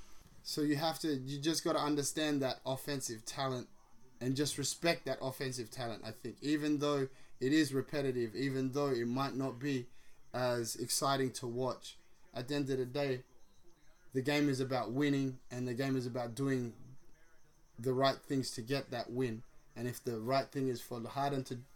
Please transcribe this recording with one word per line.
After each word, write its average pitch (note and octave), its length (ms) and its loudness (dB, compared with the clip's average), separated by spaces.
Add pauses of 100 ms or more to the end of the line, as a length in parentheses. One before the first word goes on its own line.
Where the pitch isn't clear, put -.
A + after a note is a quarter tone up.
(440)
So - 180 -2
you D3 160 4
have D#3+ 220 2
to, D#3 160 0
you C3+ 240 -4
just D#3 240 2
gotta D#3 160 4
understand D3 640 2
that B2+ 240 0
offensive C3 600 -4
talent C3 420 -2 (540)
and C3 140 2
just C#3+ 220 0
respect E3 480 0
that C3 160 -2
offensive B2+ 480 -4
talent, A#2 360 -6
I A2 60 -8
think. G#2+ 300 -10
Even D3 380 2
though C#3+ 280 2 (340)
it C3 100 4
is D3+ 220 4
repetitive, B2+ 640 0
even C3 360 2
though C#3+ 180 2
it A#2+ 180 2
might B2+ 280 0
not B2+ 240 -2
be C3+ 280 0 (460)
as B2 440 2
exciting C3 540 2
to - 160 -6
watch, B2 500 -4 (360)
at B2 140 -6
the C#3+ 80 0
end C#3+ 140 0
of C3 80 2
the B2+ 80 2
day, C3 380 0 (880)
the C3 80 2
game D3 260 4
is C3 140 2
about A#2+ 300 0
winning C3+ 480 2 (120)
and B2 160 -2
the B2 60 0
game C3+ 240 2
is B2 80 0
about A#2+ 300 -2
doing C3 380 0 (1040)
the B2+ 140 2
right C3+ 220 6 (120)
things C3+ 240 0
to C3 100 -6
get C3 300 -2
that A#2+ 200 -4
win. A#2+ 300 0 (340)
And A#2+ 120 -4
if A#2+ 160 -6
the A#2 160 -2
right C3 300 2
thing C3 200 0
is A2+ 100 -2
for A#2+ 260 -8
Harden C#3 400 -2
to B2+ 120 -6 (180)